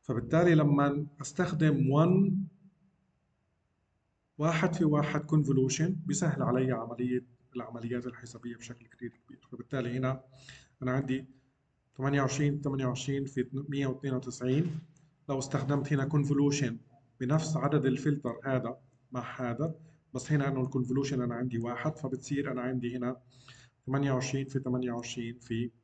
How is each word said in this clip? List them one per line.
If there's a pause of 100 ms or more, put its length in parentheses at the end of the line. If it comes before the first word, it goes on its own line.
فبالتالي
لما (160)
أستخدم
one، (2000)
واحد
في
واحد
convolution (140)
بيسهل
علي
عملية، (300)
العمليات
الحسابية
بشكل
كتير
كبير.
فبالتالي
هنا (600)
أنا
عندي (720)
تمانية
وعشرين
تمانية
وعشرين
في (200)
مية
واتنين
وتسعين. (500)
لو
استخدمت
هنا
convolution (460)
بنفس
عدد
الفلتر
هذا (340)
مع
هذا، (380)
بس
هنا
إنه
الconvolution
أنا
عندي
واحد،
فبتصير
أنا
عندي
هنا (680)
تمانية
وعشرين
في
تمانية
وعشرين
في (120)